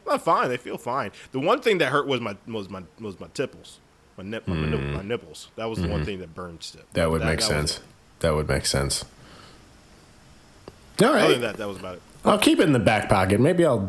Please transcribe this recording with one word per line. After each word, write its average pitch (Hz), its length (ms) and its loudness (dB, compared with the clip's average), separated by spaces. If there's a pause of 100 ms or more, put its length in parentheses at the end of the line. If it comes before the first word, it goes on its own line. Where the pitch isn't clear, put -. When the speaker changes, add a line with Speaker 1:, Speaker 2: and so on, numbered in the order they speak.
Speaker 1:
Well, 294 140 0
fine. 185 320 2
They 123 80 -2
feel - 220 -10
fine. 120 320 -4 (220)
The 131 60 -4
one 202 220 2
thing 208 160 2
that 143 140 0
hurt 143 160 2
was 131 120 0
my, 107 160 -6 (120)
was 110 200 -6
my, 92 140 -12 (180)
was 101 200 -12
my 90 160 -14
tipples, - 420 -8 (400)
my 95 60 -14
nip-, 107 240 -10
my 90 80 -2
nip-, 78 240 -2
Speaker 2:
Mm. 69 140 -6
Speaker 1:
my 69 100 -6
nipples. - 520 -10
That 113 140 -6
was 107 100 -6
the 87 80 -2
one 80 120 -2
Speaker 2:
Mm-hmm. 76 60 -4
Speaker 1:
thing 98 160 -8
that 82 120 -16
burned 85 300 -14
still. - 180 -16 (120)
Speaker 2:
That 85 180 0
would 78 100 0
Speaker 1:
That, 76 60 -2
Speaker 2:
make 78 140 0
Speaker 1:
that - 60 0
was 76 240 0
Speaker 2:
sense. - 60 -8
Speaker 1:
it. - 60 -16 (380)
Speaker 2:
That 82 120 2
would 76 160 0
make 67 160 0
sense. - 400 -2 (1900)
All 247 140 6
right. 220 120 4
Speaker 1:
Other 156 80 6
than 123 100 0
that, 104 140 -4
that 104 100 -4
was 95 100 -6
about 92 200 -10
it. - 40 -20 (220)
Speaker 2:
I'll 208 140 6
keep 294 220 4
it 254 40 4
in 151 100 4
the 127 60 4
back 107 300 2
pocket. 98 300 4
Maybe 170 260 4
I'll, 113 240 2